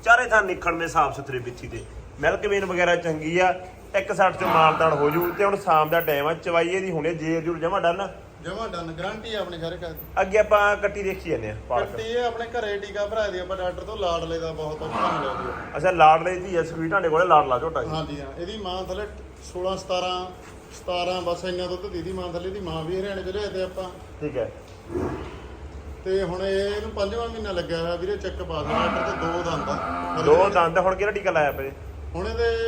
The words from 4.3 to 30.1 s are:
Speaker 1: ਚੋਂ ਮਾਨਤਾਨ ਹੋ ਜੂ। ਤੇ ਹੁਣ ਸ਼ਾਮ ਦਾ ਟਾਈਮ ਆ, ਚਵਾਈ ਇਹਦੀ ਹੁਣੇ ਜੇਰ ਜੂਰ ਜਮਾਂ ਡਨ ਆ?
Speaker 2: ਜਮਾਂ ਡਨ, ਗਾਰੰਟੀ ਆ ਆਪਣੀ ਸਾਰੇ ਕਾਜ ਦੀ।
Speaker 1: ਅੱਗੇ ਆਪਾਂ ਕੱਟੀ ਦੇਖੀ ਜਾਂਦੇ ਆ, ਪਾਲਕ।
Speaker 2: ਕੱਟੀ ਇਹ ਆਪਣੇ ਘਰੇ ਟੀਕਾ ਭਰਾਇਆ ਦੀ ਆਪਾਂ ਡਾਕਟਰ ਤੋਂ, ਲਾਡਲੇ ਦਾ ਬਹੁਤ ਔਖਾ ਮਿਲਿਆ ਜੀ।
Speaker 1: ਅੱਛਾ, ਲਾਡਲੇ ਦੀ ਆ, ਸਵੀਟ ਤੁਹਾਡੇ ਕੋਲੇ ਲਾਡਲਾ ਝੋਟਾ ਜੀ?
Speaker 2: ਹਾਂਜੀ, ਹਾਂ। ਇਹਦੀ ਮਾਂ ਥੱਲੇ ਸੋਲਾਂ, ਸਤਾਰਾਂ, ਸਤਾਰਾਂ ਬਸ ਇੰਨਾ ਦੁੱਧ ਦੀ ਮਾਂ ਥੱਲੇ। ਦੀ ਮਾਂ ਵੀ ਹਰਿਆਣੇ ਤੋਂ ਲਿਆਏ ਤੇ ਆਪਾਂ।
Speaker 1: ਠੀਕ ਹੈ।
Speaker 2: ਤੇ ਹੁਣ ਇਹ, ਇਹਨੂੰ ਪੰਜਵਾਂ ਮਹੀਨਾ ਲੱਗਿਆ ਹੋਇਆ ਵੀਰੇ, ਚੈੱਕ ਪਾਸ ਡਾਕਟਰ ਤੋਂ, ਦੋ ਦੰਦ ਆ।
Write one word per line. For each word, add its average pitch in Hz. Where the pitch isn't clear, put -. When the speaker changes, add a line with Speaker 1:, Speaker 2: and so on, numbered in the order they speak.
Speaker 1:
ਚੋਂ 180
ਮਾਨਤਾਨ 160
ਹੋ 147
ਜੂ। 175
ਤੇ 202
ਹੁਣ 202
ਸ਼ਾਮ 156
ਦਾ 170
ਟਾਈਮ 147
ਆ, 165
ਚਵਾਈ 170
ਇਹਦੀ 190
ਹੁਣੇ 165
ਜੇਰ 160
ਜੂਰ 165
ਜਮਾਂ 175
ਡਨ 175
ਆ? 196
Speaker 2:
ਜਮਾਂ 202
ਡਨ, 170
ਗਾਰੰਟੀ 214
ਆ 208
ਆਪਣੀ 175
ਸਾਰੇ 170
ਕਾਜ 165
ਦੀ। -
Speaker 1:
ਅੱਗੇ 196
ਆਪਾਂ 208
ਕੱਟੀ 196
ਦੇਖੀ 180
ਜਾਂਦੇ 110
ਆ, 107
ਪਾਲਕ। 120
Speaker 2:
ਕੱਟੀ 226
ਇਹ 240
ਆਪਣੇ 226
ਘਰੇ 208
ਟੀਕਾ 202
ਭਰਾਇਆ 208
ਦੀ 180
ਆਪਾਂ 180
ਡਾਕਟਰ 180
ਤੋਂ, 214
ਲਾਡਲੇ 165
ਦਾ 160
ਬਹੁਤ 156
ਔਖਾ 156
ਮਿਲਿਆ 143
ਜੀ। -
Speaker 1:
ਅੱਛਾ, 180
ਲਾਡਲੇ 165
ਦੀ 185
ਆ, 165
ਸਵੀਟ 160
ਤੁਹਾਡੇ 180
ਕੋਲੇ 160
ਲਾਡਲਾ 143
ਝੋਟਾ 151
ਜੀ? 156
Speaker 2:
ਹਾਂਜੀ, 147
ਹਾਂ। 139
ਇਹਦੀ 196
ਮਾਂ 185
ਥੱਲੇ 190
ਸੋਲਾਂ, 185
ਸਤਾਰਾਂ, 180
ਸਤਾਰਾਂ 180
ਬਸ 170
ਇੰਨਾ 180
ਦੁੱਧ 180
ਦੀ 175
ਮਾਂ 180
ਥੱਲੇ। 175
ਦੀ 196
ਮਾਂ 160
ਵੀ 180
ਹਰਿਆਣੇ 190
ਤੋਂ 185
ਲਿਆਏ 208
ਤੇ 185
ਆਪਾਂ। 185
Speaker 1:
ਠੀਕ 135
ਹੈ। 110
Speaker 2:
ਤੇ 190
ਹੁਣ 180
ਇਹ, 196
ਇਹਨੂੰ 214
ਪੰਜਵਾਂ 214
ਮਹੀਨਾ 220
ਲੱਗਿਆ 170
ਹੋਇਆ 170
ਵੀਰੇ, 185
ਚੈੱਕ 185
ਪਾਸ 160
ਡਾਕਟਰ 165
ਤੋਂ, 165
ਦੋ 175
ਦੰਦ 156
ਆ। -